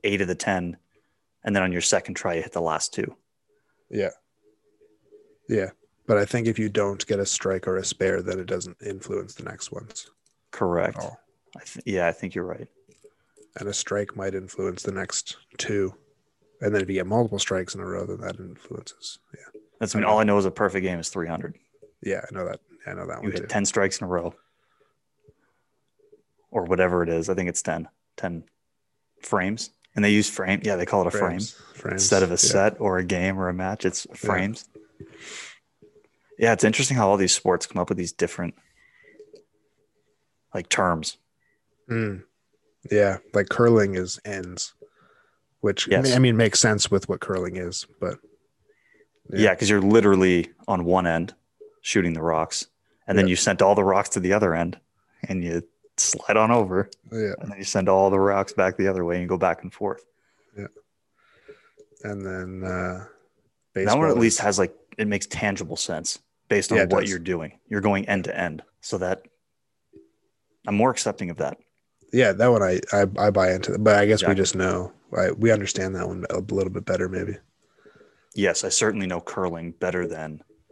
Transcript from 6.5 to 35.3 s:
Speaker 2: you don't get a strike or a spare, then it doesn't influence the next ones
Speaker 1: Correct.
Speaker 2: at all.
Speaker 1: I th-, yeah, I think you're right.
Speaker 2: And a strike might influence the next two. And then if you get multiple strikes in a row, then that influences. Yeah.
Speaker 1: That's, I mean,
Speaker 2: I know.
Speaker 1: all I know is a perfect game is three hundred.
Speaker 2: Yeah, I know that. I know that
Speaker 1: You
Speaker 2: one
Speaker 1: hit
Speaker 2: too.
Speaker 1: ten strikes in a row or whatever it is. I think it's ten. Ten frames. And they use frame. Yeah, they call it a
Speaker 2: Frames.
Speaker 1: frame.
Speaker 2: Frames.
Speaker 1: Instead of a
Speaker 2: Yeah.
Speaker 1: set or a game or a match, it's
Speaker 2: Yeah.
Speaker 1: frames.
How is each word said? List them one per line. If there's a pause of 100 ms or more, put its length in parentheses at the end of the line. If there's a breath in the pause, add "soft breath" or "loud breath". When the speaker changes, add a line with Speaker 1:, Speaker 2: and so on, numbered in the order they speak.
Speaker 2:
you
don't
get
a
strike
or
a
spare,
then
it
doesn't
influence
the
next
ones (420)
Speaker 1:
Correct.
Speaker 2:
at
all. (360)
Speaker 1:
I
th-,
yeah,
I
think
you're
right. (920)
Speaker 2:
And
a
strike
might
influence
the
next (180)
two. (640)
And
then
if
you
get
multiple
strikes
in
a
row,
then
that
influences. (140)
Yeah. (200)
Speaker 1:
That's,
I
mean,
Speaker 2:
I
know.
Speaker 1:
all
I
know
is
a
perfect
game
is
three
hundred. (460)
Speaker 2:
Yeah, (100)
I
know
that. (260)
I
know
that
Speaker 1:
You
Speaker 2:
one
Speaker 1:
hit
Speaker 2:
too.
Speaker 1:
ten
strikes
in
a
row (2250)
or
whatever
it
is.
I
think
it's
ten. (300)
Ten (800)
frames. (240)
And
they
use
frame.
Yeah,
they
call
it
a
Speaker 2:
Frames.
Speaker 1:
frame.
Speaker 2:
Frames.
Speaker 1:
Instead
of
a
Speaker 2:
Yeah.
Speaker 1:
set
or
a
game
or
a
match,
it's
Speaker 2:
Yeah.
Speaker 1:
frames. (1700 loud breath)